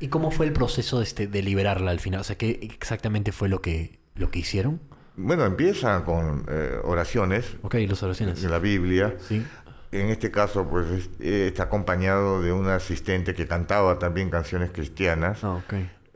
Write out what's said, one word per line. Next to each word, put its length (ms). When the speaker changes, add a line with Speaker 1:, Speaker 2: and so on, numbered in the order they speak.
Speaker 1:
y 80
cómo 240
fue 140
el 60
proceso 460
de, 60
este, 240
de 140
liberarla 500
al 80
final? 220
O 20
sea, 120
¿qué 260
exactamente 680
fue 180
lo 140
que, 380
lo 160
que 80
hicieron? 400
Speaker 2:
Bueno, 280
empieza 600
con, 440
eh, 340
oraciones 800
Speaker 1:
Ok, 120
las 160
oraciones. 400
Speaker 2:
en 80
la 80
Biblia. 600
Speaker 1:
Sí. 260
Speaker 2:
En 180
este 220
caso, 400
pues, 200
es-, 200
eh, 280
está 160
acompañado 760
de 100
un 160
asistente 680
que 120
cantaba 520
también 320
canciones 400
cristianas, 760
Speaker 1:
Ah, 120
ok. 180